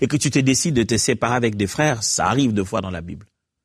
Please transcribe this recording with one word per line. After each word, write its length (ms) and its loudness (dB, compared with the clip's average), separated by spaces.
et 60 2
que 100 0
tu 120 0
te 100 2
décides 360 2
de 80 4
te 140 0
séparer 380 0
avec 200 0
des 120 0
frères, 360 0
ça 240 -2
arrive 240 2
deux 140 0
fois 160 -4
dans 80 -8
la 100 -8
Bible. 280 -14